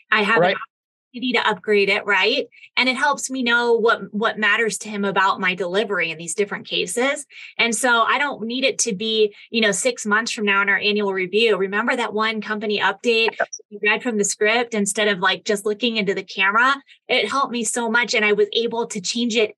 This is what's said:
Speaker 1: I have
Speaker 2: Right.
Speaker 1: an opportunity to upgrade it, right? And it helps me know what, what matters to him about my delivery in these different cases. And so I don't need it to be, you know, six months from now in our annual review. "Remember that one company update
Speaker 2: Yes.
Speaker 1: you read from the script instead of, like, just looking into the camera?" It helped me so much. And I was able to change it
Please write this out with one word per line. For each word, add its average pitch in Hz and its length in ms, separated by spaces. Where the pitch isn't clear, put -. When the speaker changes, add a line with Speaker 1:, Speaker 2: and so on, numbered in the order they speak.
Speaker 1:
I 214 120
have 185 160
Speaker 2:
Right. 180 100
Speaker 1:
an 202 80
opportunity - 760
to - 140
upgrade 202 420
it, 208 160
right? 202 420
And 254 140
it 254 60
helps 277 340
me 262 140
know 240 300
what, 214 380
what 208 280
matters 214 400
to 208 100
him 202 160
about 190 340
my 185 140
delivery 180 560
in 156 80
these 170 160
different 196 320
cases. 240 600
And 233 160
so 233 260
I 226 160
don't 269 300
need 254 160
it 247 160
to 226 160
be, 220 360
you 226 100
know, 208 100
six 240 360
months 220 240
from 214 140
now 202 180
in 196 60
our 190 100
annual 202 340
review. 196 420
"Remember 208 400
that 214 200
one 220 260
company 208 380
update 226 600
Speaker 2:
Yes. - 300
Speaker 1:
you 208 140
read 214 180
from 233 160
the 202 60
script 226 500
instead 208 340
of, 196 120
like, 185 260
just 208 220
looking 226 300
into 196 180
the 190 80
camera?" 226 580
It 240 220
helped 262 220
me 233 120
so 233 280
much. 240 240
And 214 100
I 208 80
was 202 180
able 233 360
to 214 120
change 233 360
it 214 220